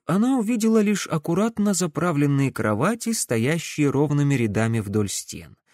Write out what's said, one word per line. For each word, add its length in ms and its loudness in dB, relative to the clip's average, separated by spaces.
она 320 2
увидела 420 2
лишь 280 0
аккуратно 680 -2
заправленные 760 0
кровати, 640 -2
стоящие 760 0
ровными 460 2
рядами 440 0
вдоль 300 -2
стен. 480 -12